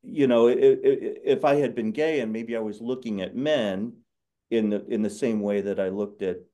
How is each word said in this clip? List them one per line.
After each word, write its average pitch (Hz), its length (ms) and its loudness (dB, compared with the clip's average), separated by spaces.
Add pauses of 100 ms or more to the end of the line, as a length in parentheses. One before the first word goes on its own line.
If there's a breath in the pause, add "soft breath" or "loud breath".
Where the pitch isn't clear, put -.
You 143 240 0
know, 117 220 6
i-, 123 40 6
i-, 131 260 6 (460)
if 135 200 0
I 143 120 4
had 127 180 0
been 110 180 -4
gay 151 280 -2
and 110 120 -4
maybe 117 240 -6
I 113 40 -2
was 107 200 -8
looking 117 400 -6
at - 160 -6
men 120 560 -2 (580)
in 110 200 2
the, 104 160 -2
in 107 160 -2
the 104 80 0
same 110 300 -2
way 101 220 0
that 95 160 -4
I 95 120 0
looked 101 320 -6
at 90 160 -4 (160)